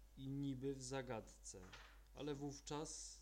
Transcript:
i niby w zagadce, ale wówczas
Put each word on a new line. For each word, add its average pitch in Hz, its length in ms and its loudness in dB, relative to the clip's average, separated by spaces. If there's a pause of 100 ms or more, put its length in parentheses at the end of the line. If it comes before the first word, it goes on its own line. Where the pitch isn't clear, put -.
(180)
i 135 120 -2
niby 139 460 4
w 131 80 -4
zagadce, 123 760 0 (540)
ale 147 200 2
wówczas 147 880 0